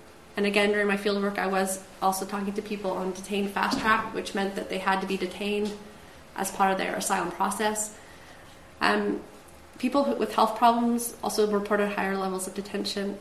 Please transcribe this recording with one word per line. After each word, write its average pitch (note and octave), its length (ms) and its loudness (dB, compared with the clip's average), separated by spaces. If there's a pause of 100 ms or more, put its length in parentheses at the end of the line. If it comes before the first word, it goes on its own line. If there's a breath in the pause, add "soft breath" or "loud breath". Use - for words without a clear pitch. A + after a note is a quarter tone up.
(380)
and G3+ 80 2
again, G3+ 260 4
during G#3 160 2
my G3 100 2
fieldwork, G3+ 400 0
I F#3 100 0
was F#3+ 360 0 (180)
also F#3+ 240 2
talking G3 280 -4
to G#3 80 -2
people G3+ 300 -4
on F#3 200 -2
detained G3+ 400 -2
fast - 280 0
track, A3 340 2
which - 200 -6
meant G3 220 -2
that - 140 -6
they - 80 -4
had F#3+ 240 2
to F#3+ 60 -2
be F#3+ 100 0
detained G3+ 560 -4 (640 loud breath)
as - 140 -2
part F#3+ 200 4
of F#3+ 60 2
their E3+ 180 -2
asylum F#3+ 360 0
process. G#3+ 600 -2 (840 loud breath)
Um, G#3 400 2 (580)
people C4+ 280 2
who, A#3 100 2
with A3 180 -2
health A3 240 4
problems A#3 640 4
also G#3+ 300 2
reported G3+ 380 2
higher G3 280 0
levels F#3+ 300 -2
of G3 60 -8
detention, G3+ 680 -4